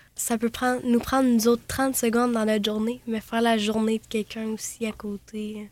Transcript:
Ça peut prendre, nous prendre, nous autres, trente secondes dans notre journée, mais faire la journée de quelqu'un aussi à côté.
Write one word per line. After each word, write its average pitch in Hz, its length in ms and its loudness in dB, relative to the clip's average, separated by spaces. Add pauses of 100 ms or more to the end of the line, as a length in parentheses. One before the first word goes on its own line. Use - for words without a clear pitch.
(160)
Ça - 220 -2
peut 226 120 0
prendre, 254 360 0
nous 240 140 4
prendre, 262 300 2
nous 226 200 4
autres, 240 180 4
trente 269 300 0
secondes 240 340 2
dans 226 140 0
notre 214 180 2
journée, 220 440 -2
mais 226 120 -2
faire 233 220 -2
la 233 160 4
journée 220 420 0
de - 80 -20
quelqu'un 220 400 -6
aussi - 400 -8
à 214 60 -6
côté. 214 800 -10